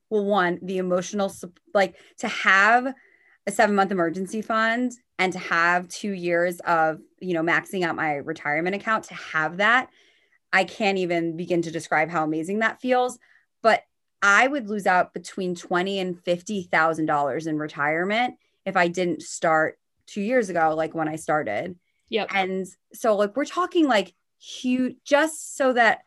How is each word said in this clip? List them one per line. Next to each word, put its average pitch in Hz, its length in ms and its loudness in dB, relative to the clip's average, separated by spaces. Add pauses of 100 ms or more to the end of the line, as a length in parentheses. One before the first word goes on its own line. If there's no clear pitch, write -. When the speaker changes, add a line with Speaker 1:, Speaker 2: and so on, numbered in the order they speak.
Speaker 1:
well, 208 140 0
one, 180 380 2
the 185 160 -6
emotional 185 520 -2
sup-, - 300 -16 (140)
like, 190 220 2 (240)
to 233 80 -6
have 220 680 4 (540)
a 202 40 -2
seven-month 202 400 2
emergency 185 500 -2
fund 226 500 -2 (260)
and 185 160 0
to 180 60 -10
have 175 480 2
two - 240 -8
years 175 500 0
of, 160 380 2 (200)
you 185 140 -4
know, 165 80 0
maxing 165 420 -2
out 165 120 -2
my 151 200 -2
retirement 156 600 -4
account, 214 300 -4
to 175 100 -16
have 160 420 -4
that, 233 320 2 (640)
I 190 100 4
can't 196 360 -2
even 170 360 -2
begin 170 280 -2
to 165 80 -8
describe 160 380 -2
how 170 140 -2
amazing 160 360 -4
that 220 200 -2
feels. 254 380 0 (460)
But 214 200 4 (380)
I 202 260 6
would 269 220 -4
lose 208 160 -4
out 180 280 2
between 180 420 -6
twenty 185 440 -2
and 185 240 -6
fifty 180 400 -2
thousand 160 440 2
dollars 147 400 0
in 156 100 -2
retirement 165 800 -2 (300)
if 190 120 -4
I 180 100 6
didn't 175 360 -2
start 160 560 0 (260)
two - 160 -8
years 226 280 0
ago, 160 260 0
like, 160 180 -2
when 160 140 -2
I 156 80 -6
started. 156 600 -4 (340)
Speaker 2:
Yep. 202 240 -2
Speaker 1:
And 190 340 -2 (260)
so, 220 220 0
like, 202 200 0
we're 285 100 -2
talking, 349 420 0
like, 202 260 0 (260)
huge, 254 680 -4
just 302 500 0
so 262 180 2
that 226 320 4